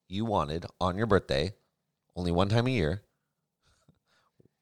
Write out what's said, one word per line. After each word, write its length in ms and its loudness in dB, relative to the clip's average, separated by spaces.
you 160 -4
wanted 400 -2
on 160 0
your 100 0
birthday, 460 2
only 160 -2
one 160 2
time 180 2
a 40 -2
year, 320 0